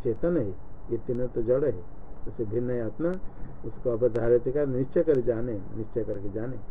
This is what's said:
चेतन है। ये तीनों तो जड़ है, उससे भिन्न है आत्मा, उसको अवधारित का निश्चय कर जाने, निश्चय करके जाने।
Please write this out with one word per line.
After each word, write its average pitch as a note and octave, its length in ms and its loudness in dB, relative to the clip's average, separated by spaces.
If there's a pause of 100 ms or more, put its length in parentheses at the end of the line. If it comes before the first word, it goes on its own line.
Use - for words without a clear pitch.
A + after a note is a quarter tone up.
चेतन E3 340 2
है। A#2 100 2
ये - 500 -4
तीनों B2 300 0
तो B2 140 -2
जड़ B2 240 4
है, B2+ 80 2 (540)
उससे - 180 -2
भिन्न A#2+ 260 -2
है A#2+ 140 -2
आत्मा, B2+ 240 -2 (560)
उसको - 240 -2
अवधारित A#2 580 4
का D3 180 2
निश्चय C3+ 380 2
कर D3 180 4
जाने, A#2 320 2 (240)
निश्चय A2 260 -2
करके G2+ 260 -2
जाने। A2+ 300 -4 (120)